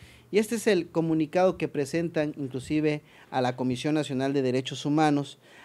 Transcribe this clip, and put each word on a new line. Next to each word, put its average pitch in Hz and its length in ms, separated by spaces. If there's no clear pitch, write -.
Y 185 80
este 220 160
es 220 120
el 190 220
comunicado 165 720
que 156 100
presentan 151 680
inclusive 147 640
a 131 120
la 123 120
Comisión 127 400
Nacional 139 380
de 143 80
Derechos 131 460
Humanos, 147 520